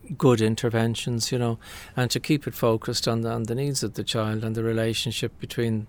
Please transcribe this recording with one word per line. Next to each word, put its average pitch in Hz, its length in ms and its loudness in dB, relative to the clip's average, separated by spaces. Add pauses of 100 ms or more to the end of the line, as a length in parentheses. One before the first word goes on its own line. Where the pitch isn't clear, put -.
(160)
good 120 260 6
interventions, 113 880 0
you 131 60 0
know, 117 200 0 (380)
and 123 160 0
to - 80 0
keep - 280 0
it 117 60 -8
focused 113 540 0
on 117 140 2
the, 113 80 -2
on 117 140 -2
the 113 120 -2
needs 139 280 -2
of 107 120 -4
the 110 80 -4
child 110 400 -2
and 113 120 -2
the 113 80 -2
relationship 113 760 -2
between 110 500 -2